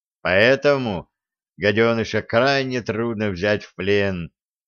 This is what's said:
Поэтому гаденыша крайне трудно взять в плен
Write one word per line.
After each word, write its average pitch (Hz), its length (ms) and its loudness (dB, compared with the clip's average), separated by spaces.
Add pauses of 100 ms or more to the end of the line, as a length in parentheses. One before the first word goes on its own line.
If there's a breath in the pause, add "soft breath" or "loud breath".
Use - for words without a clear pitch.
(240)
Поэтому 120 880 2 (460)
гаденыша 110 680 0
крайне 131 600 0
трудно 110 480 -4
взять 98 340 -2
в - 100 -20
плен 95 580 -2 (360)